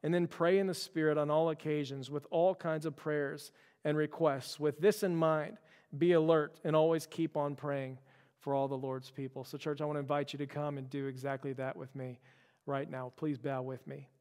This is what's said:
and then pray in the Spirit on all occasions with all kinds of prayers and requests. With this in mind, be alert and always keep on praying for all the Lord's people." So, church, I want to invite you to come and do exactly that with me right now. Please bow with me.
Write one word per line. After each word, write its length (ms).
and 100
then 140
pray 320
in 80
the 60
Spirit 440
on 140
all 180
occasions 600
with 180
all 240
kinds 320
of 100
prayers 560
and 140
requests. 640
With 200
this 240
in 120
mind, 420
be 140
alert 520
and 120
always 320
keep 280
on 200
praying 420
for 140
all 140
the 100
Lord's 320
people." 340
So, 140
church, 240
I 40
want 100
to 60
invite 320
you 40
to 80
come 320
and 100
do 200
exactly 460
that 220
with 200
me 240
right 200
now. 280
Please 240
bow 240
with 240
me. 200